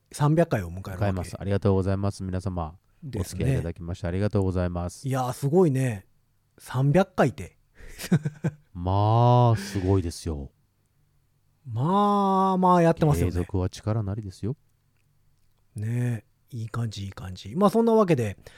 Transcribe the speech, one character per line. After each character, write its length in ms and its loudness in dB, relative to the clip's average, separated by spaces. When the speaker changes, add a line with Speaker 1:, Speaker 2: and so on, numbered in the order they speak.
Speaker 1:
三 240 2
百 120 4
回 140 -2
を 80 -10
迎 80 -12
え 40 -10
る 80 -12
わ 80 -10
け 60 -2
Speaker 2:
迎 40 2
え 40 2
ま 120 -4
す。 120 -10
あ 80 -10
り 60 -4
が 80 2
と 120 2
う 40 4
ご 80 2
ざ 100 0
い 40 0
ま 160 -2
す。 100 -12
皆 180 -4
様、 360 -6
Speaker 1:
で 220 -6
す 120 -12
ね。 60 -4
Speaker 2:
お 20 0
付 0 -
き 20 0
合 40 2
い 40 2
い 40 0
た 60 -4
だ 100 -6
き 80 -16
ま 120 -8
し 60 -10
て 60 -6
あ 60 -4
り 80 -2
が 100 0
と 100 0
う 40 2
ご 80 0
ざ 120 0
い 60 -2
ま 200 -6
す。 180 -10
Speaker 1:
い 20 -2
や 180 -2
ー、 40 -4
す 160 -4
ご 180 4
い 60 2
ね。 340 -2
三 340 0
百 220 2
回 160 2
っ 20 -4
て。 240 -16
Speaker 2:
<laughs> 540 -8
ま 840 4
あ、 20 2
す 240 -6
ご 180 2
い 40 0
で 100 -6
す 160 -10
よ。 220 -6
Speaker 1:
ま 840 2
あ 60 0
ま 180 6
あ 60 6
や 100 6
っ 20 -6
て 100 -2
ま 100 4
す 60 2
よ 60 2
ね。 60 -2
Speaker 2:
継 60 -2
続 200 -2
は 100 0
力 340 -4
な 120 -4
り 80 -6
で 80 -10
す 140 -12
よ。 120 -4
Speaker 1:
ね 500 -4
え、 40 -12
い 80 -8
い 40 -10
感 220 -6
じ、 160 -10
い 20 -8
い 40 -10
感 220 -12
じ。 220 -14
ま 100 4
あ、 40 2
そ 120 2
ん 20 0
な 80 2
わ 140 6
け 80 4
で、 220 -2